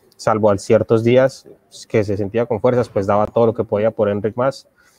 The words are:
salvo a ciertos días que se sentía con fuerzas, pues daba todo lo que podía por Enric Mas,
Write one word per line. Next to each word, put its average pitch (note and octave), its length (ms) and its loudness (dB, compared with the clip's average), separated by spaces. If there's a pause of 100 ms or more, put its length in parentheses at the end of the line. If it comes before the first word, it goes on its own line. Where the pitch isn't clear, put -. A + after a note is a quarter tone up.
(180)
salvo G#2+ 320 0
a G2+ 80 2
ciertos A2 460 2
días B2+ 420 2 (440)
que A2 160 0
se G2+ 100 -6
sentía G#2 300 -4
con A2 160 -6
fuerzas, B2 260 0
pues G2 180 -4
daba G#2 220 0
todo A#2 200 2
lo G#2+ 60 0
que G#2+ 120 -4
podía G#2+ 260 -2
por G#2+ 160 -2
Enric G2+ 300 -4
Mas, C3+ 280 -4 (320)